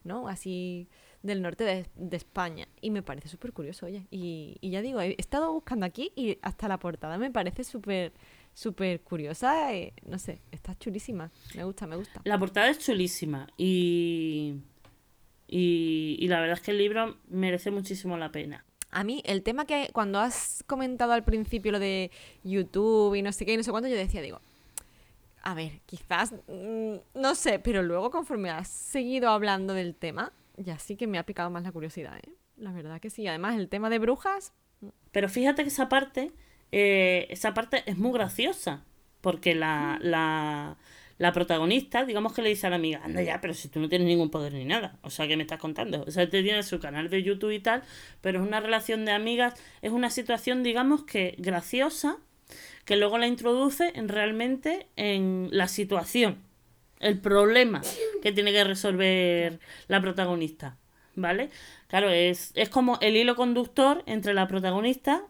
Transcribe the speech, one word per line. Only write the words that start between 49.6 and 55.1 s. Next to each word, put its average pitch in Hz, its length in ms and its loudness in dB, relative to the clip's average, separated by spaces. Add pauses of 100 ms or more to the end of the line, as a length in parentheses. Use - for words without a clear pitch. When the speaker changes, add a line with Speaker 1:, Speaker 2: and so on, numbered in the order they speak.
Speaker 2:
es 214 120 -4
una 240 160 2
situación, 247 540 0
digamos 262 420 2
que 185 320 -2
graciosa, 247 800 0 (680)
que 208 120 2
luego 208 200 4
la 240 100 4
introduce 254 680 2
en, 220 140 -4
realmente 233 840 0
en 190 560 0